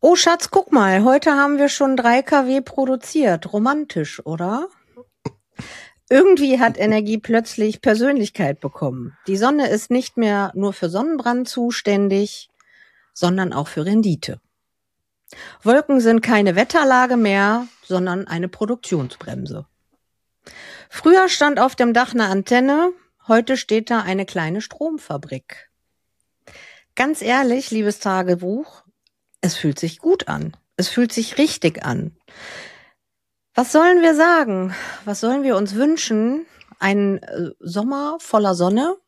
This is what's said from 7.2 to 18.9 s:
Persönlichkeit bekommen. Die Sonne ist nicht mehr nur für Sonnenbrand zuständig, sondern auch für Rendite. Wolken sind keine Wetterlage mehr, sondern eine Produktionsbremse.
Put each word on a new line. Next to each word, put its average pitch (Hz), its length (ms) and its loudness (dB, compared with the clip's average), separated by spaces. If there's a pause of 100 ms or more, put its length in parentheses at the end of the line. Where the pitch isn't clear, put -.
Persönlichkeit 220 800 0
bekommen. 131 560 -8 (100)
Die 190 120 -2
Sonne 262 320 0
ist 214 200 -4
nicht 247 280 -2
mehr 208 360 0
nur 196 200 -4
für 175 160 -4
Sonnenbrand 247 580 -2
zuständig, 202 1000 -2 (640)
sondern 180 400 -2
auch 143 140 -6
für 156 180 -6
Rendite. 196 520 -2 (1200)
Wolken 269 380 4
sind 226 200 4
keine 208 360 2
Wetterlage 254 600 2
mehr, 214 500 2 (180)
sondern 185 440 -4
eine 170 200 -6
Produktionsbremse. 147 1160 -8 (1300)